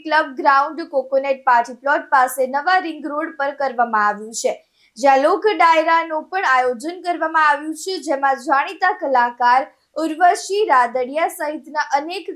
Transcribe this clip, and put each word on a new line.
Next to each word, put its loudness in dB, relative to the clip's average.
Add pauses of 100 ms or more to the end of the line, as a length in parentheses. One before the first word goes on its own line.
ક્લબ 0
ગ્રાઉન્ડ 2
કોકોનટ -2
પાર્ટી 2
પ્લોટ -2
પાસે 2
નવા 0
રિંગ -10
રોડ -6
પર -4
કરવામાં 0
આવ્યું -8
છે, 0 (440)
જ્યાં 4
લોક 2
ડાયરાનું 2
પણ -2
આયોજન -2
કરવામાં 0
આવ્યું -2
છે, -6 (120)
જેમાં -2
જાણીતા 0
કલાકાર 2 (380)
ઉર્વશી 2
રાદડિયા 0
સહિતના -6
અનેક -4